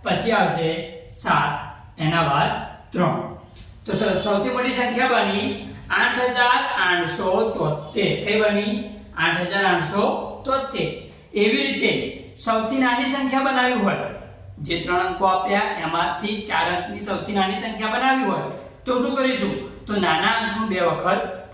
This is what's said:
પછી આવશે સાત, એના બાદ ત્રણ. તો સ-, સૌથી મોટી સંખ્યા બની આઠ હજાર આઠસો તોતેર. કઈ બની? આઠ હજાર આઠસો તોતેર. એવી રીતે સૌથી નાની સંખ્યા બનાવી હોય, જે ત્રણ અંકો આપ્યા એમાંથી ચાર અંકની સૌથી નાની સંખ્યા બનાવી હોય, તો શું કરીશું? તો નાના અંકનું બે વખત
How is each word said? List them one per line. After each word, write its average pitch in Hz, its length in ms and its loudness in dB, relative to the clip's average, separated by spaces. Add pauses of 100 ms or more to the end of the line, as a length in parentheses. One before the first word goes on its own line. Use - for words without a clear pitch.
પછી 220 300 0
આવશે 165 360 2 (440)
સાત, - 400 0 (460)
એના 165 240 2
બાદ - 280 2 (400)
ત્રણ. - 320 2 (600)
તો 208 80 -2
સ-, 196 320 2
સૌથી 208 260 2
મોટી 254 220 0
સંખ્યા 240 340 2
બની 208 400 2 (440)
આઠ - 280 2 (120)
હજાર 247 320 4 (180)
આઠસો 180 480 0 (220)
તોતેર. 165 640 0 (140)
કઈ 214 140 2
બની? 208 340 2 (420)
આઠ 175 320 0
હજાર 196 160 0
આઠસો 175 380 2 (420)
તોતેર. 269 440 -2 (460)
એવી 220 280 4
રીતે - 300 0 (460)
સૌથી 226 400 0
નાની 254 280 2
સંખ્યા 269 340 0
બનાવી 254 340 2
હોય, 196 220 2 (600)
જે 170 220 -4
ત્રણ 180 260 0
અંકો 185 200 0
આપ્યા 190 560 2
એમાંથી 175 600 -2
ચાર 170 320 0
અંકની 180 260 -6
સૌથી 202 320 -4
નાની 196 220 2
સંખ્યા 220 360 -4
બનાવી 262 340 2
હોય, 160 260 -2 (340)
તો 254 140 0
શું 262 180 0
કરીશું? 254 380 2 (320)
તો 214 60 -4
નાના 208 460 2
અંકનું 208 300 -2
બે 185 120 0
વખત 175 400 2 (340)